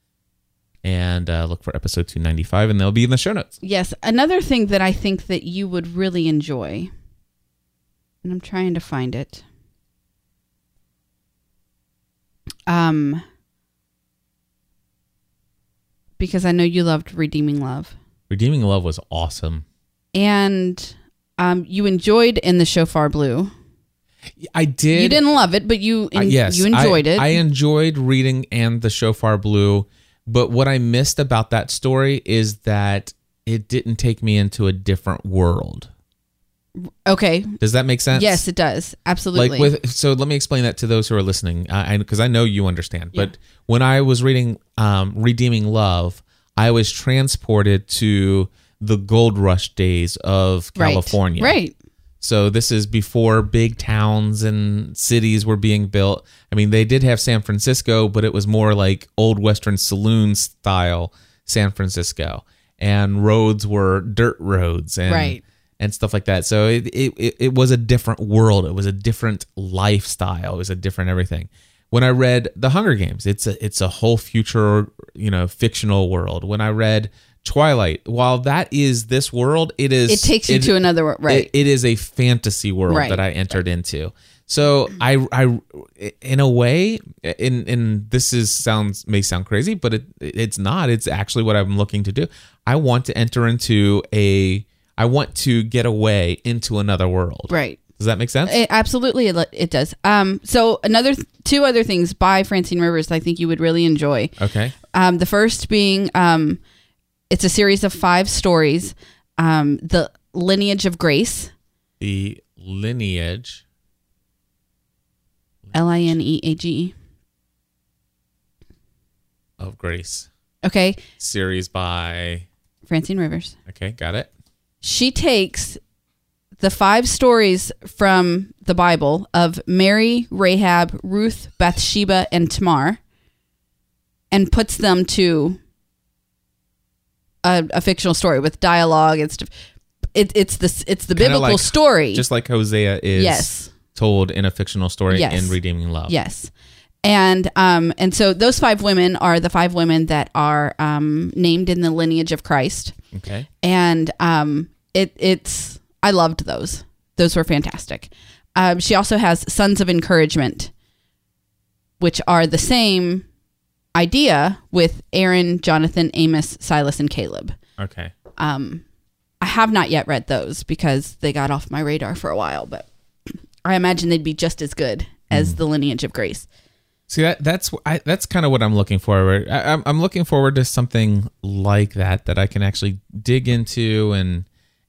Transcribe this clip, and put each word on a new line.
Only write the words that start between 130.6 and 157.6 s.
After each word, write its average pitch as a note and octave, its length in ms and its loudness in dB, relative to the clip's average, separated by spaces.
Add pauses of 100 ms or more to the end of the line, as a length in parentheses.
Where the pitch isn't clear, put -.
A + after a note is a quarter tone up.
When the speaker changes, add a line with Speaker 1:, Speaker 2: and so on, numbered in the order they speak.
Speaker 2:
Ruth, G#3 540 -4
Bathsheba, F#3 760 0
and E3+ 160 2
Tamar, E3+ 500 0 (1300)
and G3 200 2
puts - 260 0
them F#3 280 2
to F3 540 0 (1800)
a, F3+ 300 2
a F3 80 0
fictional F#3 320 0
story D#3 260 2
with D3+ 200 -2
dialogue D#3+ 600 4
and D3+ 120 -4
stuff. - 180 -12 (640)
It, G3+ 220 2
it's G3 220 2
the, - 300 -2
it's F#3+ 180 -4
the - 100 -2
Speaker 1:
Kinda A#3 200 0
Speaker 2:
biblical C4+ 60 2 (120)
Speaker 1:
like, F#3+ 60 2
Speaker 2:
story. G3+ 540 2
Speaker 1:
just B2 180 -2
like A#2+ 160 -2
Hosea G#2+ 560 0
is F#2+ 200 2
Speaker 2:
Yes. - 460 -2 (260)
Speaker 1:
told G2 360 2
in G2 140 -2
a F#2 60 0
fictional F#2 380 -4
story F#2 300 0
Speaker 2:
Yes. D#3 140 2 (100)
Speaker 1:
in F#2 60 -2
Redeeming E2+ 400 -4
Love. D#2+ 220 -6
Speaker 2:
Yes. - 400 -6 (520)
And, F#3+ 520 4
um, F3 420 4
and F#3 180 0
so G3 180 2
those A3+ 240 2
five G#3+ 240 2
women F#3 360 2
are E3+ 220 2
the F3 100 -2
five F3 260 0
women D#3+ 320 2
that D3+ 260 -2
are, D3 460 0
um, D3+ 560 -2
named F3 340 2
in F3 120 0
the E3 100 2
lineage E3 400 0
of D3+ 120 -6
Christ. - 500 -4 (240)
Speaker 1:
Okay. G2+ 300 -10 (140)
Speaker 2:
And, F3 480 2 (100)
um, D#3 500 0 (240)
it, F#3+ 240 0
it's, - 640 -2 (220)
I G3+ 100 2
loved E3 340 0
those. - 380 -8 (340)
Those F3 180 4
were A3 80 0
fantastic. - 640 -6 (460)